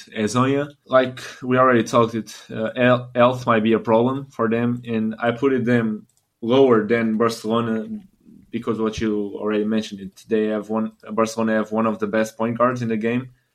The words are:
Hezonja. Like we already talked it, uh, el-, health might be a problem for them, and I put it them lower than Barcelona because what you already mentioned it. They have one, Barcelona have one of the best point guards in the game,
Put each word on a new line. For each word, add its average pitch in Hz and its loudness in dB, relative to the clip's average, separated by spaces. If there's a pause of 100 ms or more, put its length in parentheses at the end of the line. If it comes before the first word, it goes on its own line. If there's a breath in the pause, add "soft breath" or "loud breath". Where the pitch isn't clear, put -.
(160)
Hezonja. 131 0 (160)
Like 127 0 (200)
we 127 0
already 127 6
talked 117 2
it, 110 -8 (160)
uh, 113 -6
el-, 123 2
health 123 2
might 113 2
be 113 4
a 107 2
problem 123 2
for 113 -2
them, 120 -2
and 110 -4
I 120 0
put 135 0
it 120 0
them 113 0 (340)
lower 120 4
than 113 0
Barcelona 113 -2 (640)
because 113 -4
what 107 -2
you 104 -4
already 104 -2
mentioned 107 -4
it. 95 -16
They 107 0
have 107 -4
one, 110 -4 (200)
Barcelona 110 0
have 107 -2
one 113 0
of 107 -2
the 107 -4
best 110 -2
point 117 -4
guards 123 0
in 113 -4
the 113 -2
game, 120 -4 (240)